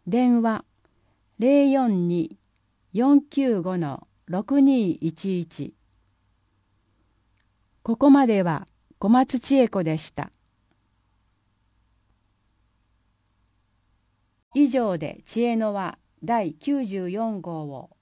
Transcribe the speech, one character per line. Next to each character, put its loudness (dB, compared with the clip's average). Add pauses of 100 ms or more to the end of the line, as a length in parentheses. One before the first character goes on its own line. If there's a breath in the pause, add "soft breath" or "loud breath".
ー。 -6
電 2
話、 -4 (760)
零 4
四 0
二 -4 (540)
四 4
九 -2
五 -4
の -6 (220)
六 -2
二 4
一 -6
一。 -10 (2000)
こ -2
こ 4
ま 8
で 2
は -4 (340)
小 -2
松 2
千 0
恵 4
子 -4
で -2
し -12
た。 -12 (4000)
以 4
上 -2
で -10
知 -6
恵 0
の -2
輪 -8 (240)
第 -4
九 -4
十 -8
四 -6
号 -10
を -14 (100)